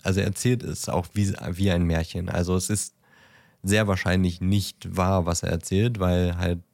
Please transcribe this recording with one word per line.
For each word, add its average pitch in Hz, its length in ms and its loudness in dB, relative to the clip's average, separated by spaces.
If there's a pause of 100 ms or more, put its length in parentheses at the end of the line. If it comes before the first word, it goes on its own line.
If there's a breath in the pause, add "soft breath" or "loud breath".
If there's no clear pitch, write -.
Also 95 180 0
er 98 60 2
erzählt 120 360 0
es - 260 -8
auch 85 240 -2
wie, 98 200 0 (180)
wie 95 200 0
ein 87 140 2
Märchen. 85 440 -2
Also 87 280 0
es 92 140 -2
ist - 240 -4 (680 soft breath)
sehr 104 240 4
wahrscheinlich 92 540 0
nicht 95 560 -2
wahr, 92 300 2
was 87 160 -2
er - 80 -2
erzählt, 98 500 0
weil 90 380 2
halt 87 220 -2 (140)